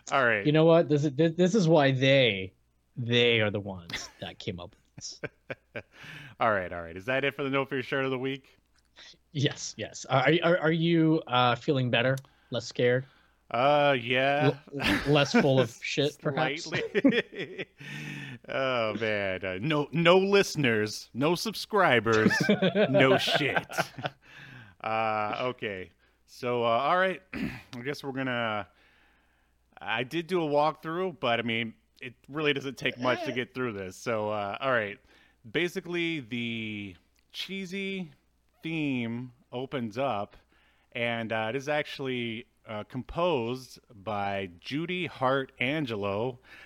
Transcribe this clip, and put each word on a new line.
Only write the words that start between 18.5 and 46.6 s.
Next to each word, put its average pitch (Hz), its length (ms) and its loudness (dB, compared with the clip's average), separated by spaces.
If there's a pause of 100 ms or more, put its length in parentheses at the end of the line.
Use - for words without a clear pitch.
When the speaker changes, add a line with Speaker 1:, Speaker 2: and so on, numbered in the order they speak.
Speaker 1:
man. 101 500 -2
Uh, 92 160 -4
no, 147 320 0
no 170 260 6
listeners, 143 920 2
no 147 220 2
subscribers, 127 960 4 (280)
Speaker 2:
<laughs> 190 280 2
Speaker 1:
no 135 300 6
shit. - 480 0 (1160)
Uh, 110 540 -2 (120)
okay. 101 420 -8 (360)
So, 123 380 -2
uh, 117 40 4
all 135 280 2
right. 185 320 0
<clears throat> - 60 -14
I - 500 -8
guess 143 180 -8
we're 139 100 -8
gonna, 120 540 -2 (1120)
I 110 240 -4
did 156 240 -6
do 175 140 0
a 160 60 -2
walkthrough, 156 720 -2
but, 117 200 2
I - 20 -4
mean, 113 320 -4 (260)
it 123 140 -14 (140)
really 147 240 -2
doesn't 135 240 -6
take 123 220 -4
much 123 260 0
to 127 80 -6
Speaker 2:
Eh. - 20 -6
Speaker 1:
get 120 200 -6
through 127 180 -4
this. 95 240 -8
So, 107 340 -2
uh, 104 300 -4
all 135 100 0
right. 104 280 0 (520)
Basically, 170 680 -4
the 110 760 -6 (380)
cheesy 190 800 -8 (520)
theme 127 720 -4 (200)
opens 127 460 -6
up, 113 380 -2 (560)
and, 117 400 -2
uh, 110 180 -2
it 123 60 -4
is 139 120 -6
actually, 127 800 -4 (220)
uh, 107 160 -8
composed 127 920 -4 (260)
by 101 460 -4 (100)
Judy 170 460 -6
Hart 131 520 -2
Angelo, 120 800 -4 (280)